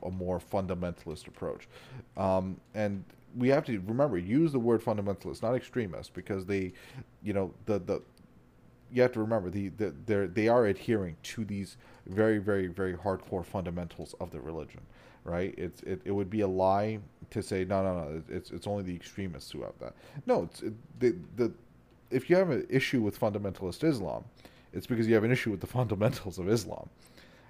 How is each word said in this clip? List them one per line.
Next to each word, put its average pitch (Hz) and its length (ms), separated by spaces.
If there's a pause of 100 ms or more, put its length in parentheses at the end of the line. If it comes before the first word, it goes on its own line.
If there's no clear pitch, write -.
a 90 60
more 92 300
fundamentalist 90 880
approach. - 400 (500)
Um, 95 420 (140)
and 101 300 (340)
we 123 120
have 143 160
to 113 200
remember, 117 320
use 131 340
the 135 80
word 113 220
fundamentalist, 101 640
not 117 100
extremist, 120 640
because 95 320
they, 95 260 (480)
you 104 120
know, 95 200 (140)
the, 104 120
the, 92 220 (920)
you 123 120
have 123 100
to 113 80
remember, 107 300
the, 98 180
the, 90 240 (140)
they're, 101 200
they 104 200
are 120 180
adhering 98 580
to 113 220
these 98 320 (300)
very, 107 320
very, 98 280
very 90 280
hardcore 92 500
fundamentals 87 720
of 90 120
the 71 100
religion, 78 400 (420)
right? 87 340
It's, 87 260
it, - 200
it 98 80
would 98 200
be 107 100
a 101 60
lie 98 520 (300)
to 107 120
say, 95 220
"No, 95 180
no, 95 200
no, 78 260
it's, - 240
it's 90 160
only 101 160
the 90 100
extremists 87 580
who 67 100
have 50 180
that." 58 140 (320)
No, 240 180
it's, - 180
it, 110 120 (260)
the, 123 160 (220)
the, 123 160 (560)
if 131 200
you 175 60
have 185 140
an 117 200
issue 131 320
with 101 160
fundamentalist 101 680
Islam, 95 400 (480)
it's - 120
because 113 220
you 113 80
have 107 80
an 113 80
issue 123 200
with 95 100
the - 60
<laughs> - 100
fundamentals 104 600
of 90 100
Islam, - 400 (600)